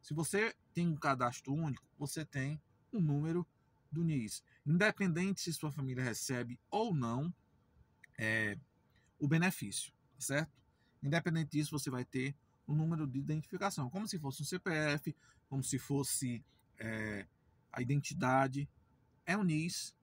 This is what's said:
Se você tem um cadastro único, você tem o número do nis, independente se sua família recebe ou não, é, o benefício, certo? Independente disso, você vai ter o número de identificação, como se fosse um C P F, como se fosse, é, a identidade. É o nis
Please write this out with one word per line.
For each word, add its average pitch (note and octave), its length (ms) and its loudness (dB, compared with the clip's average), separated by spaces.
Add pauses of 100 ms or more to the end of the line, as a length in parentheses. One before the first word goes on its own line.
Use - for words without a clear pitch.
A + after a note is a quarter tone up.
Se - 100 -10
você F3+ 440 0 (180)
tem E3+ 140 2
um D#3+ 80 2
cadastro C3+ 580 0
único, D3+ 420 -2
você D3+ 300 -4
tem C#3+ 340 -4 (320)
o A3+ 80 -2
número D#3+ 460 2 (460)
do E3 120 0
nis, C#3 400 0 (220)
independente F3+ 720 4
se E3+ 140 -4
sua D3+ 180 -4
família C3 320 -2
recebe B2 560 -2 (120)
ou G#3+ 240 2
não, C3 360 0 (880)
é, A2 400 0 (640)
o C#3+ 80 0
benefício, D#3+ 680 0 (240)
certo? D3 340 -2 (520)
Independente D#3+ 480 0
disso, D3 260 0
você C#3 140 -2
vai B2+ 120 -2
ter C3 320 -2 (300)
o D3+ 80 -2
número D#3 320 0
de C3+ 140 -2
identificação, D#3 680 -2
como G3 200 -4
se G3+ 100 -6
fosse C#3+ 240 -6
um C#3+ 40 -6
C F#3 120 -4
P F3+ 140 -4
F, D3+ 440 0 (320)
como C3+ 160 -4
se - 140 -2
fosse, B2+ 640 -2 (360)
é, A2 480 -4 (440)
a B2 120 -2
identidade. C3+ 840 2 (600)
É F#3 100 2
o G#3+ 60 2
nis E3 600 0